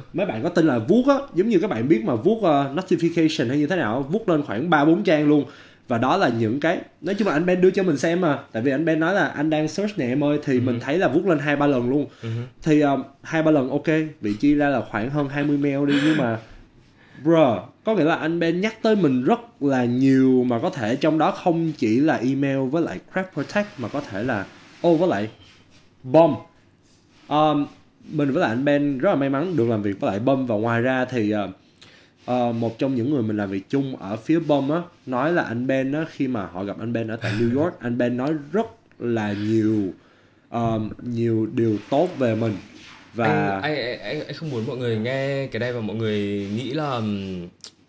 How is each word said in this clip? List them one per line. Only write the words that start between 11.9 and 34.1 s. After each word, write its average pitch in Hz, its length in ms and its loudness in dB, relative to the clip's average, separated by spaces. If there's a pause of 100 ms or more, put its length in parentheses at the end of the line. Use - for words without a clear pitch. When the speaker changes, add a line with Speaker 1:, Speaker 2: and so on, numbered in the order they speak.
Speaker 1:
luôn. 139 160 0 (160)
Speaker 2:
Ừ. 117 60 -8 (340)
Speaker 1:
Thì, 151 180 4
ờ, 139 160 2 (260)
hai 160 200 -2
ba 156 80 4
lần 135 200 2
ok, 143 160 -4 (340)
vị 104 140 -2
trí 143 200 2
ra 147 140 2
là 135 120 0 (100)
khoảng 113 200 -4
hơn 143 180 -2
hai 143 160 -4
mươi 147 140 0
mail 143 280 0
đi, 143 80 2 (100)
nhưng 156 120 2
mà, 117 220 0 (840)
bruh, 151 340 4 (260)
có 220 100 0
nghĩa 170 100 2
là 160 100 2
anh 160 260 -2
Ben 170 200 0
nhắc 220 220 -4
tới 220 140 4
mình 131 280 2
rất 233 160 2 (220)
là 131 220 2
nhiều 131 600 4
mà 120 120 0
có 165 120 -2
thể 131 260 -2
trong 156 220 2
đó 160 120 2
không 165 480 0
chỉ 117 220 2
là 147 160 2
email 135 420 0 (120)
với 165 120 0
lại 180 160 -6 (140)
Crab 190 120 -4 (100)
Protect 202 320 -4 (140)
mà 110 80 -6
có 143 120 -6
thể 98 220 -8
là, 110 240 -4 (340)
ô, 170 160 4
với 175 120 2
lại 110 200 -2 (760)
Bomb. 143 320 4 (920)
Ờ, 151 280 2 (580)
mình 143 200 0
với 151 80 0
lại 151 100 0
anh 123 140 -2
Ben 143 340 0
rất 175 120 2
là 156 60 2
may 139 140 0
mắn 156 260 -2
được 120 120 2
làm 110 140 0
việc 101 180 -4
với 135 100 -2
lại 98 100 -2
Bomb. 131 280 0
Và 113 80 0
ngoài 117 260 0
ra 127 220 0
thì, 117 260 -2
ờ, 104 180 -2 (760)
ờ, 120 280 0
một 113 260 -4
trong 135 160 -2
những 120 160 -2
người 143 120 0
mình 107 140 -2
làm 101 140 -2
việc 98 200 -6
chung 135 260 -2
ở 101 200 -8